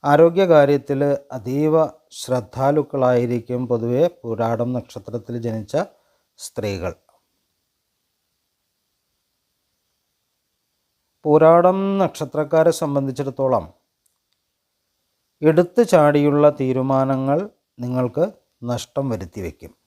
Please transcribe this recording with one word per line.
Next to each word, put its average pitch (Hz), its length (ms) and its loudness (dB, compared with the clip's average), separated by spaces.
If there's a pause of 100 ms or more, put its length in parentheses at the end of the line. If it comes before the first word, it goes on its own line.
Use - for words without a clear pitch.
ആരോഗ്യകാര്യത്തിൽ 143 1120 4 (140)
അതീവ 147 540 0 (260)
ശ്രദ്ധാലുക്കളായിരിക്കും 123 1600 -2
പൊതുവെ 120 400 -2
പൂരാടം 117 680 -6
നക്ഷത്രത്തിൽ 117 640 -12
ജനിച്ച 113 400 -8 (600)
സ്ത്രീകൾ. 95 580 -8 (4000)
പൂരാടം 175 760 4
നക്ഷത്രക്കാരെ 160 760 0
സംബന്ധിച്ചിടത്തോളം 135 1000 -4 (1700)
എടുത്തു 175 420 2
ചാടിയുള്ള 147 680 4
തീരുമാനങ്ങൾ 135 1000 -2 (300)
നിങ്ങൾക്ക് 127 520 -4 (320)
നഷ്ടം 123 460 -8
വരുത്തി 98 320 -10
വയ്ക്കും. 82 460 -14